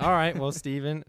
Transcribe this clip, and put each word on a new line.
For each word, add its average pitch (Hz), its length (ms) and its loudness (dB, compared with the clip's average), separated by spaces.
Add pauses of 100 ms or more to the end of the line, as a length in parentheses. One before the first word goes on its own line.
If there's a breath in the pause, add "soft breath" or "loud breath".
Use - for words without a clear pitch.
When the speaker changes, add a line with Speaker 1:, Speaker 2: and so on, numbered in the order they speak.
Speaker 1:
All 165 100 4
right, 170 260 2
well, 139 140 0
Speaker 2:
<laughs> - 120 -8
Speaker 1:
Steven, 143 460 -4